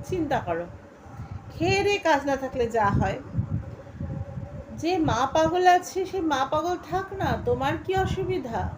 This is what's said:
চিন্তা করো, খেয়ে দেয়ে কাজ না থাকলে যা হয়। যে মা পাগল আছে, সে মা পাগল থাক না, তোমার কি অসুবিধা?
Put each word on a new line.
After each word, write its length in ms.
চিন্তা 360
করো, 260
খেয়ে 240
দেয়ে 160
কাজ 280
না 100
থাকলে 340
যা 160
হয়। 320
যে 220
মা 340
পাগল 340
আছে, 400
সে 140
মা 300
পাগল 260
থাক 220
না, 320
তোমার 280
কি 120
অসুবিধা? 800